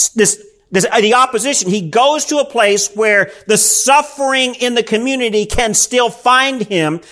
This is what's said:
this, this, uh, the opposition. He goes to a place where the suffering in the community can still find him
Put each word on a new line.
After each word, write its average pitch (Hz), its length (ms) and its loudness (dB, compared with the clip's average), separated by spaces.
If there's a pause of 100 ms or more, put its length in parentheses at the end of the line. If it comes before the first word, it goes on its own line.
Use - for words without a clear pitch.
(160)
this, - 280 0 (280)
this, - 180 0
uh, 220 120 2
the 214 140 4
opposition. 247 540 0
He 185 200 -2
goes 277 380 2
to 302 100 -2
a 285 80 0
place 208 500 0
where 208 360 0 (160)
the 214 100 2
suffering 269 1000 0
in 240 200 -4
the 233 60 0
community 226 640 -2
can 220 280 -2
still 240 360 0
find 262 520 0
him 165 400 -2 (100)